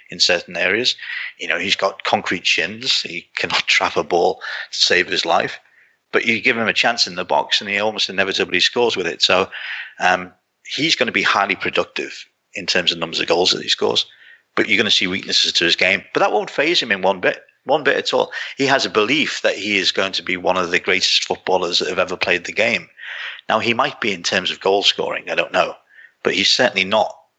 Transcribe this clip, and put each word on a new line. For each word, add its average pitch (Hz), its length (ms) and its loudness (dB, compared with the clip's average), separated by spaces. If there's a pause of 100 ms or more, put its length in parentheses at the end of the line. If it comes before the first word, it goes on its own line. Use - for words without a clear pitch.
(100)
in 90 100 -8
certain 87 360 0
areas. 98 380 0 (440)
You 87 100 -6
know, 80 100 0
he's 90 180 -2
got - 280 -2
concrete 98 420 -2
shins. 95 560 0
He - 340 -10
cannot - 260 -2
<laughs> - 40 -20
trap - 300 0
a 85 80 2
ball 90 380 0 (300)
to - 60 -6
save 90 280 2
his 87 180 -2
life. 85 340 0 (540)
But - 140 2
you 113 140 2
give 120 160 2
him 113 120 0
a 92 40 2
chance 120 340 2
in 90 100 -8
the 90 80 -4
box - 360 0
and 107 80 -8
he 101 100 -2
almost 104 300 0
inevitably 92 520 0
scores 120 360 2
with 90 100 -2
it. - 160 -4
So, 92 280 4 (480)
um, 90 340 2 (320)
he's 151 320 -2
gonna 113 160 0
be 101 100 0
highly 98 340 2
productive - 720 -4 (260)
in 90 140 -10
terms 87 260 2
of 85 60 -8
numbers 82 220 -4
of - 60 -2
goals 87 260 2
that - 100 -4
he - 60 -6
scores. - 380 0 (480)
But 107 140 0
you're 101 100 2
gonna 107 120 2
see - 160 2
weaknesses - 460 0
to - 120 0
his 85 120 2
game. 92 360 2
But 147 80 0
that 202 120 4
won't 208 180 -2
faze 165 300 0
him 117 120 -2
in 92 100 0
one 92 180 2
bit, - 220 0 (220)
one 139 200 2
bit 139 120 2
at - 180 -2
all. 120 180 2 (240)
He 135 100 0
has 131 200 2
a 92 40 -6
belief 110 520 2
that 98 140 2
he 101 220 -2
is 87 140 2
going 95 200 -2
to 90 100 -4
be 90 140 -4
one 90 200 0
of 87 140 0
the 90 80 2
greatest - 460 0
footballers 180 540 0
that - 100 0
have 92 100 -2
ever 90 180 0
played 90 280 0
the - 80 -8
game. 101 360 -2 (600)
Now, 110 100 2
he 113 160 0
might 135 260 -2
be 107 120 0
in 87 100 -8
terms 90 280 -2
of 78 100 -8
goal 98 220 2
scoring, - 480 -2
I 82 40 -4
don't 82 180 0
know. 85 220 2 (480)
But - 120 0
he's 98 140 2
certainly 98 360 2
not 104 300 0 (240)